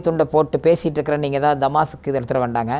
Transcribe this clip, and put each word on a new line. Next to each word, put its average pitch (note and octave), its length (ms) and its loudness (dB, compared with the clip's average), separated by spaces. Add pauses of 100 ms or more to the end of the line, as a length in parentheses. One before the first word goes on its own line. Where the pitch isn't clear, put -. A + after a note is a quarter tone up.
துண்டை D#3+ 280 2
போட்டு D3+ 240 2 (100)
பேசிட்டு E3 300 2
இருக்கிறேன், D3 280 -2
நீங்க C#3 160 -2
ஏதாவது C#3+ 240 2
தமாசுக்கு D3 460 -2
இது C3+ 80 0
எடுத்துட B2+ 240 -2
வேண்டாங்க. A#2 360 -2